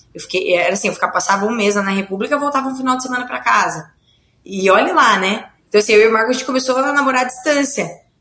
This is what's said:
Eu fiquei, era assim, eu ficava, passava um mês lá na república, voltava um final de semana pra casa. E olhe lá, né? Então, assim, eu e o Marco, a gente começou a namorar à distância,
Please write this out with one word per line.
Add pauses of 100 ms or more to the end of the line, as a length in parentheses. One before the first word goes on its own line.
(140)
Eu
fiquei,
era
assim,
eu
ficava,
passava
um
mês
lá
na
república,
voltava
um
final
de
semana
pra
casa. (540)
E
olhe
lá,
né? (240)
Então,
assim,
eu
e
o
Marco,
a
gente
começou
a
namorar
à
distância, (320)